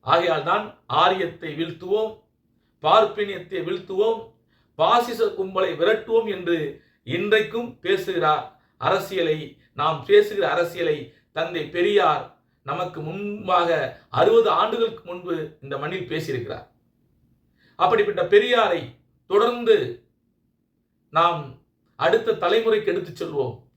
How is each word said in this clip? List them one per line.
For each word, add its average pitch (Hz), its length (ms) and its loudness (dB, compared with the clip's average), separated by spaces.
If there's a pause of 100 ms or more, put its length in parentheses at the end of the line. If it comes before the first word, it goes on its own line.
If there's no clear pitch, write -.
ஆகையால் 160 380 2
தான் 202 200 0 (300)
ஆரியத்தை 170 600 0
வீழ்த்துவோம், 185 580 -2 (720)
பார்ப்பனியத்தை 190 800 0
வீழ்த்துவோம், 196 560 -2 (580)
பாசிச 233 480 2
கும்பலை 185 480 -2
விரட்டுவோம் 220 560 0
என்று 170 280 -2 (480)
இன்றைக்கும் 208 640 0 (100)
பேசுகிறார். 170 640 0 (360)
அரசியலை, 170 580 -2 (360)
நாம் 151 300 -2
பேசுகிற 202 460 4
அரசியலை 165 480 -2 (340)
தந்தை 165 360 -6
பெரியார் 175 560 2 (420)
நமக்கு 156 340 -6
முன்பாக 185 680 -2 (420)
அறுபது 220 400 4
ஆண்டுகளுக்கு 220 540 0
முன்பு 175 300 -8 (260)
இந்த - 180 -10
மண்ணில் 170 320 -8
பேசியிருக்கிறார். 135 560 -8 (1120)
அப்படிப்பட்ட 202 440 2
பெரியாரை 214 580 4 (500)
தொடர்ந்து 226 460 4 (1400)
நாம் 165 280 2 (580)
அடுத்த 220 340 2
தலைமுறைக்கு 208 600 2
எடுத்துச் 165 300 -6
செல்வோம். 143 320 -4 (220)